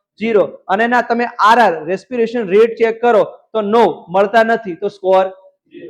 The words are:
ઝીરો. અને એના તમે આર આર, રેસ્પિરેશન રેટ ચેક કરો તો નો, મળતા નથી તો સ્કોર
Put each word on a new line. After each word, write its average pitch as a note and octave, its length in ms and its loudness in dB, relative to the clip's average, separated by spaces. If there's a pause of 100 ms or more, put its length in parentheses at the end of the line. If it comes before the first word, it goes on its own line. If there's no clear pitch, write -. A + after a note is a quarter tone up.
(200)
ઝીરો. G#3 240 0 (240)
અને G3+ 160 0
એના A#3+ 180 0
તમે A#3 240 -2 (220)
આર A#3 100 4
આર, G3 160 2 (100)
રેસ્પિરેશન A3+ 640 -4
રેટ A3 300 2
ચેક A3+ 240 -2
કરો A3+ 200 2 (300)
તો A3 100 -2
નો, G#3+ 220 2 (240)
મળતા G3+ 360 0
નથી A3 360 -4
તો G3+ 80 -6
સ્કોર F#3+ 360 0 (640)